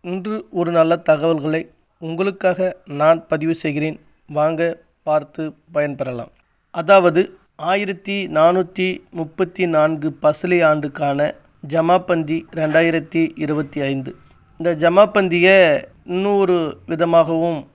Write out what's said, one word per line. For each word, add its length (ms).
இன்று 500
ஒரு 200
நல்ல 260
தகவல்களை 720
உங்களுக்காக 840
நான் 420
பதிவு 280
செய்கிறேன். 460
வாங்க 520
பார்த்து 500
பயன்பெறலாம். 540
அதாவது, 680
ஆயிரத்தி 680
நானூத்தி 760
முப்பத்தி 560
நான்கு 460
பசலி 500
ஆண்டுக்கான 720
ஜமாபந்தி 760
ரெண்டாயிரத்தி 800
இருபத்தி 460
ஐந்து. 360
இந்த 320
ஜமாபந்தியை 920
இன்னொரு 840
விதமாகவும் 880